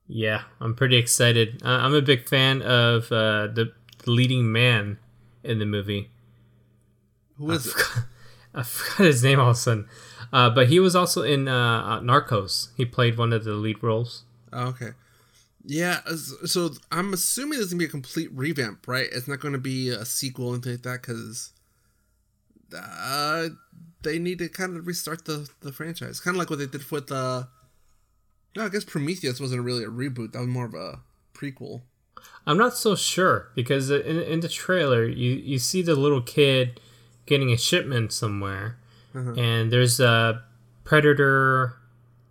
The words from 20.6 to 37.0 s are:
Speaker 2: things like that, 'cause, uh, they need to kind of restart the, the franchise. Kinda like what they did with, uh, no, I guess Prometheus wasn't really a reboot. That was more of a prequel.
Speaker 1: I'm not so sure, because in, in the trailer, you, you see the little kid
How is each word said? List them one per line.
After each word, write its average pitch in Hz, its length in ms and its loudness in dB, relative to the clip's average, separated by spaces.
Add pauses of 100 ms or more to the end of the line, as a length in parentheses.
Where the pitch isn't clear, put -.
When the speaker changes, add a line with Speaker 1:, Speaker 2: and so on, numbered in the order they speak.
Speaker 2:
things 120 180 -8
like 123 40 -18
that, 123 200 -10
'cause, 110 500 -12 (1200)
uh, 147 720 -4 (520)
they 156 180 -4
need 175 200 -4
to 170 100 -6
kind 180 260 -8
of 165 100 -12
restart 165 400 -8
the, 147 220 -8 (140)
the - 100 -12
franchise. 156 480 -12
Kinda 180 180 -4
like 170 120 -4
what 151 100 -4
they 143 60 -6
did 135 260 -12
with, 143 200 -6
uh, 131 320 -4 (1120)
no, 220 100 -4
I 202 40 -4
guess 202 140 -4
Prometheus 147 560 -4
wasn't 127 240 -4
really 120 200 -4
a 104 60 -10
reboot. 120 440 -8
That 120 60 -8
was 123 80 -4
more 123 180 -4
of 113 80 -12
a 80 260 -12 (340)
prequel. 131 500 -12 (600)
Speaker 1:
I'm 151 120 2
not 240 180 2
so 208 200 2
sure, 165 600 0
because 135 340 0
in, 143 300 0
in 160 220 -4
the 170 80 -6
trailer, 143 560 2
you, 123 260 0
you 135 280 -4
see 185 220 0
the 165 140 2
little 139 260 2
kid 131 580 2 (460)